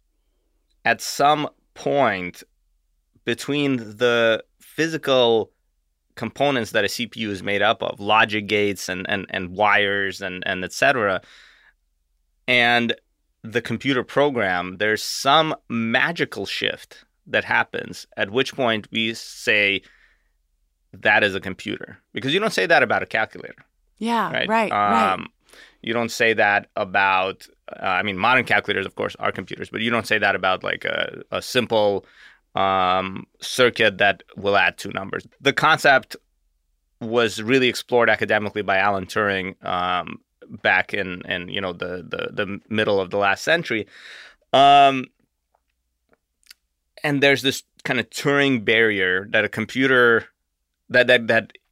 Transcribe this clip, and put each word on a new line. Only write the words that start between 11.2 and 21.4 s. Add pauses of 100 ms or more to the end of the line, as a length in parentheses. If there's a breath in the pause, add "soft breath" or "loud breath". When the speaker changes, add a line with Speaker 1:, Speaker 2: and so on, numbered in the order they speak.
Speaker 1:
and (480)
the
computer
program,
there's
some (140)
magical
shift (220)
that
happens, (100)
at
which
point
we
say, (1120 soft breath)
"That
is
a
computer." (160)